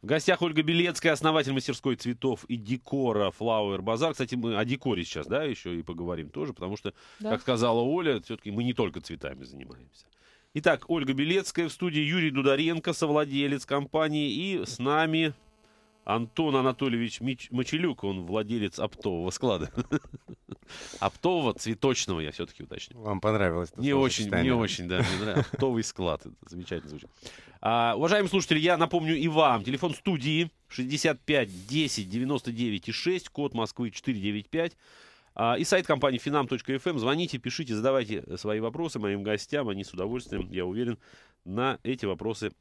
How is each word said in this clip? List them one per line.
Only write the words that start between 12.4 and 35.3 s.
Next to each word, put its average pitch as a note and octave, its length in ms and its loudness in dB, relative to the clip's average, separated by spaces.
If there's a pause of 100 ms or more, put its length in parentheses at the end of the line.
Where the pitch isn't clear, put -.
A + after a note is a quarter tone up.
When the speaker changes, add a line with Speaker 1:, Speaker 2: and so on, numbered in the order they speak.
Speaker 1:
совладелец C#3+ 760 0
компании, D3 680 0
и E3 340 -2
с B2 140 -10
нами D#3 540 2 (680)
Антон A#2+ 520 0
Анатольевич B2 640 2
Мич-, B2 320 -6
Мочелюк, C#3+ 520 0
он F#2+ 220 -2
владелец G#2 540 -2
оптового F2+ 500 -2
склада. F#2 440 0
<laughs> - 1300 -8
Оптового, D3 540 2
цветочного, A2 680 0
я D2+ 120 -4
всё-таки - 320 -10
уточню. - 360 -14
Speaker 3:
Вам G#2 200 -2
понравилось F#2 520 2
это - 80 -16
Speaker 1:
Мне C#3 160 2
очень, B2+ 280 4
Speaker 3:
словосочетание. F#2+ 200 2
Speaker 1:
мне B2 100 4
очень, G2 340 0
да, F2+ 140 2
мне F#2 160 0
нравится. G#2+ 340 0
Speaker 3:
<laughs> - 0 -
Speaker 1:
Оптовый B2 320 0
склад, E2+ 420 -2
это - 80 -16 (140)
замечательно E2+ 420 -8
звучит. D2 200 -14 (520)
А, A#2 340 2
уважаемые F3 340 2
слушатели, E3+ 300 2
я F3 180 4
напомню D#3+ 380 2
и D#3 120 0
вам. D3 360 6
Телефон C#3 300 -2
студии D#3 560 0 (180)
шестьдесят C#3+ 560 0
пять G2+ 420 0
десять B2 420 -2
девяносто B2 440 -2
девять A2+ 360 -2
и A2+ 40 -4
шесть, F3 380 -2
код C#3+ 240 -4
Москвы A#2 380 -2
четыре A#2+ 280 -4
девять G#2 300 -2
пять. E3 260 -2 (580)